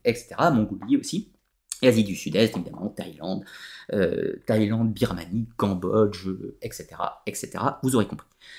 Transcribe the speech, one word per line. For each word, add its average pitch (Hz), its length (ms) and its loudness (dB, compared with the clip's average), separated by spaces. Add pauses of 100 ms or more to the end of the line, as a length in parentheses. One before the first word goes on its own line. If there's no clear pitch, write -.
et 117 100 4
cetera, - 360 0
Mongolie 107 480 2
aussi. - 340 -6 (500)
Et 127 60 8
Asie 110 160 6
du 95 100 -4
Sud-Est, - 420 0
évidemment, 92 320 -6
Thaïlande, - 560 -8 (480)
euh, - 440 0 (100)
Thaïlande, 110 480 2
Birmanie, 95 640 -2
Cambodge, 95 720 2
euh, 95 340 -8
et 113 100 -10
cetera, - 540 -8
et - 80 -4
cetera. - 480 -4
Vous 131 140 2
aurez 107 100 4
compris. - 220 -12 (300)